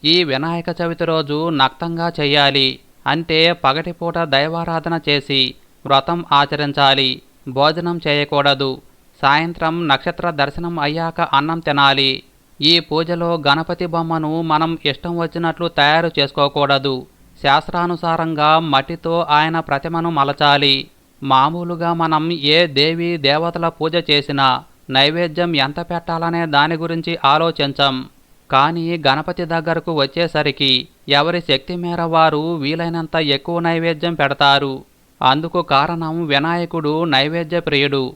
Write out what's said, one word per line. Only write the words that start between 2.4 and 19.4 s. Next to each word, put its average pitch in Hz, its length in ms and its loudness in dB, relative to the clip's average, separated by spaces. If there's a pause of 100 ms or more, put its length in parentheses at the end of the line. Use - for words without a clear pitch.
అంటే 160 460 2
పగటిపూట 170 680 -2
దైవారాధన 165 920 -2
చేసి 139 460 0 (320)
వ్రతం 139 460 0
ఆచరించాలి. 139 920 2 (260)
భోజనం 160 580 0
చేయకూడదు. 143 720 0 (420)
సాయంత్రం 160 680 0
నక్షత్ర 170 420 -2
దర్శనం 160 480 -4
అయ్యాక 160 420 -4
అన్నం 160 400 0
తినాలి. 139 600 2 (380)
ఈ 165 200 2
పూజలో 170 680 -2
గణపతి 165 380 0
బొమ్మను 165 560 -2
మనం 160 420 0
ఇష్టం 170 320 -4
వచ్చినట్లు 170 520 -4
తయారు 160 500 2
చేసుకోకూడదు. 139 880 0 (360)
శాస్త్రానుసారంగా 165 1160 0
మట్టితో 165 720 -2
ఆయన 156 300 2